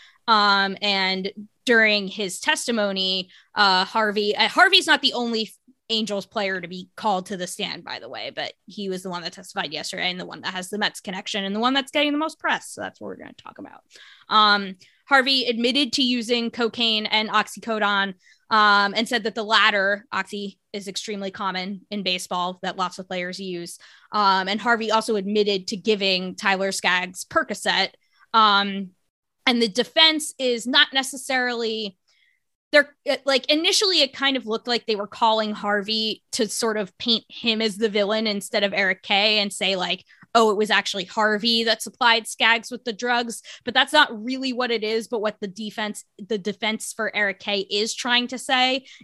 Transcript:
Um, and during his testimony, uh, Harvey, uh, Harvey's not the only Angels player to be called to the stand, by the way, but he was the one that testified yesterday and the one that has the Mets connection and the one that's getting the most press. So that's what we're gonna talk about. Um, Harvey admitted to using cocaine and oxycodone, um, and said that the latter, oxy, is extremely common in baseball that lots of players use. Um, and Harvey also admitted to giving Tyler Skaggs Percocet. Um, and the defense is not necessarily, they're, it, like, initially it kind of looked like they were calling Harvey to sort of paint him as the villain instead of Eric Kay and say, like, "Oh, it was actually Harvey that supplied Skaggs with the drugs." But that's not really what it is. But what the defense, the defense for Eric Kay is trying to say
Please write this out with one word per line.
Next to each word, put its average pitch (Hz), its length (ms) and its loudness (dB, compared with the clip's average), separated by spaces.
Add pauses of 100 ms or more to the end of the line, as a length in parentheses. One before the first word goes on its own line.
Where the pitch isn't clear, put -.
(280)
Um, 202 540 4
and 190 500 0 (340)
during 214 420 4
his 190 320 -6
testimony, 196 880 -2 (260)
uh, 190 300 4
Harvey, 208 500 0
uh, 214 120 2
Harvey's 359 400 4
not 302 140 4
the 240 120 -2
only 233 380 -4 (380)
Angels 208 360 -4
player 190 360 -4
to 170 60 -12
be 180 280 -14
called 185 320 -2
to 202 100 -8
the 180 80 -8
stand, 175 380 -8
by 120 160 -10
the 107 100 -16
way, 117 240 -10
but 147 200 -10 (120)
he 196 240 -10
was 185 140 -6
the 190 60 -10
one 175 120 -8
that 165 120 -10
testified 180 400 -8
yesterday 175 360 -4
and 180 100 -6
the 180 60 -10
one 170 160 -14
that 185 120 -6
has 185 160 -8
the 208 80 -8
Mets 208 240 -4
connection 196 420 -8
and 196 120 -4
the 214 40 -4
one 247 140 0
that's 269 180 -2
getting 294 220 0
the 294 40 -2
most 311 220 -4
press. 269 320 -4
So - 100 -12
that's - 180 -12
what 107 80 -14
we're - 100 -12
gonna - 160 -18
talk - 260 -20
about. - 220 -20 (480)
Um, 202 460 4 (300)
Harvey 269 400 4
admitted 247 480 0
to 285 80 0
using 240 480 0
cocaine 226 560 0
and 214 240 0
oxycodone, 202 840 0 (360)
um, 202 460 6
and 220 120 -2
said 226 180 -2
that 220 100 -6
the 226 80 -4
latter, 208 680 4
oxy, 196 460 -6 (140)
is 202 160 -10
extremely 196 440 -8
common 190 500 -6 (100)
in 208 100 -6
baseball 180 600 -4
that 185 160 -6
lots 180 200 -4
of 185 100 -12
players 180 320 -6
use. 180 380 -8 (360)
Um, 190 340 4
and 202 140 -2
Harvey 226 280 2
also 220 280 2
admitted 202 500 0
to 214 100 -6
giving 185 580 0
Tyler 196 360 0
Skaggs 185 540 -2
Percocet. 190 640 0 (440)
Um, 202 580 4 (540)
and 240 160 2
the 233 60 2
defense 302 720 2
is 240 260 -2
not 285 280 2
necessarily, 247 1040 -4 (760)
they're, 285 240 4 (100)
it, 277 200 -2
like, 269 260 2
initially 359 500 4
it 269 120 0
kind 269 240 0
of 220 80 -8
looked 220 220 -4
like 240 180 -2
they 220 100 -2
were 202 120 -4
calling 220 460 2
Harvey 208 720 -2 (100)
to 226 140 0
sort 220 300 -2
of 202 200 -6
paint 226 300 -2
him 220 340 -2
as 220 160 -2
the 220 120 0
villain 214 360 0
instead 202 380 -2
of 202 100 0
Eric 190 300 0
Kay 214 360 2
and 202 120 -2
say, 190 240 -2
like, 180 300 -4 (280)
"Oh, 226 160 8
it 202 80 2
was 214 140 2
actually 196 320 0
Harvey 220 640 2
that 220 180 0
supplied 233 440 2
Skaggs 226 440 2
with 247 140 -12
the 233 80 -4
drugs." 240 480 -2 (240)
But 240 80 -6
that's 262 200 2
not 247 300 4
really 262 300 -4
what 240 180 -2
it 220 120 -2
is. 220 240 -2
But 226 140 -4
what 208 180 -4
the 208 80 -8
defense, 214 580 -8 (120)
the 214 200 -6
defense 214 560 -6
for 214 220 -6
Eric 196 240 -2
Kay 202 200 -4
is 202 340 -2
trying 240 340 0
to 254 100 -8
say 254 480 0 (180)